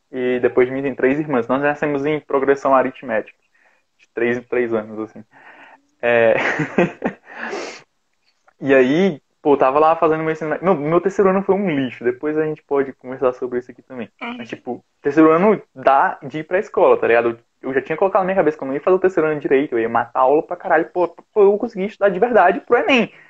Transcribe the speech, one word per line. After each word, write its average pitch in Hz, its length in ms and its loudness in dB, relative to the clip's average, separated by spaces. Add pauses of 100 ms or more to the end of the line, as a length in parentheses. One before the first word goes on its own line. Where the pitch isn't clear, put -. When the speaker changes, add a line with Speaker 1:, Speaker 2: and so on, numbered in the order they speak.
(120)
Speaker 1:
E 127 280 -2
depois 123 280 2
de 131 60 -8
mim 135 80 -6
tem 139 140 -6
três 135 240 0
irmãs. 147 280 -2
Nós 131 140 -2
nascemos 147 440 -2
em 151 160 -2
progressão 135 520 0
aritmética. 127 640 -2 (600)
De - 140 -20
três 120 240 -2
em 123 60 -10
três 120 300 -4
anos, 107 240 -6 (120)
assim. 110 140 -20 (760)
É. 117 340 4
<laughs> - 920 -2 (1300)
E 139 140 0
aí, 143 480 2 (200)
pô, 147 160 4
tava 139 220 2
lá 160 160 4
fazendo 160 280 0
meu 160 80 -2
ensino 160 180 -8
médio. 147 160 -6
Meu, 185 100 4
meu 156 260 0
terceiro 190 280 0
ano 190 140 0
foi 196 120 0
um 196 140 -2
lixo. 135 340 -4
Depois 123 340 -4
a 156 80 0
gente 151 180 -8
pode 139 300 -2
conversar 127 400 -4
sobre 123 260 -6
isso 123 120 -10
aqui - 100 -20
também. 120 280 -14 (120)
Speaker 2:
Uhum. 247 160 -12
Speaker 1:
Mas, - 120 -14
tipo, - 340 -12 (180)
terceiro 156 280 4
ano 175 320 2 (120)
dá 135 500 0
de 151 160 -12
ir 156 60 -10
pra 185 140 -2
escola, 147 380 2
tá 117 100 -2
ligado? 117 300 2 (240)
Eu 131 120 -8
já 131 80 0
tinha 160 160 -8
colocado 196 240 0
na 185 40 -4
minha 190 100 -2
cabeça 156 220 0
que - 60 -12
eu 135 40 -6
não 135 60 -6
ia 143 80 -6
fazer 185 140 2
o 185 40 0
terceiro 170 300 0
ano 151 100 -4
direito. 139 340 0
Eu 117 60 0
ia 110 100 -2
matar 117 300 -2
a 131 40 4
aula 143 180 4
pra - 140 -10
caralho. 170 300 0
Pô, 175 220 -2 (260)
pô, 214 100 4
eu 202 140 4
consegui 202 280 -6
estudar 202 240 -2
de 180 100 -2
verdade 202 420 2
pro - 160 0
enem. 269 340 0 (180)